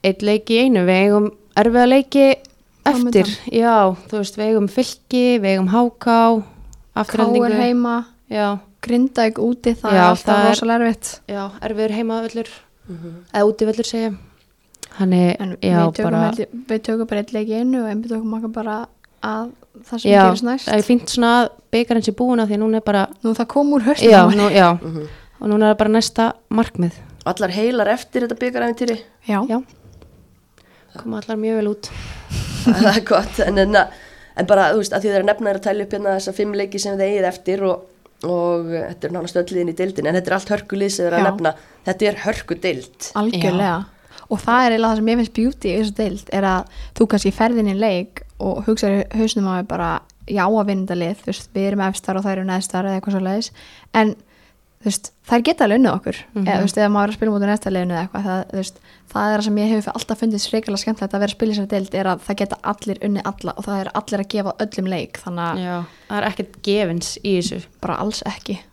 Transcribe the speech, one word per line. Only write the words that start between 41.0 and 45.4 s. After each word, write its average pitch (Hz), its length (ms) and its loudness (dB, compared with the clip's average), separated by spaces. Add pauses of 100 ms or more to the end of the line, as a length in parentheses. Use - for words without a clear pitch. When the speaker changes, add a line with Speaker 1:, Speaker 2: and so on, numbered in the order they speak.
Speaker 3:
þið 170 80 0
er 170 60 2
að 175 40 4
Speaker 2:
Já. 196 60 4
Speaker 3:
nefna. 180 240 0 (340)
Þetta 190 240 0
er 202 140 -8
hörkudeild. - 880 -6
Speaker 2:
Algjörlega. 190 640 0
Speaker 1:
Já. - 480 -14
Speaker 2:
Og - 180 -6
það 247 240 2
er 226 80 2
eiginlega 226 160 2
það 220 80 0
sem 220 140 0
ég 240 80 2
finnst - 160 -4
beauty 226 340 -2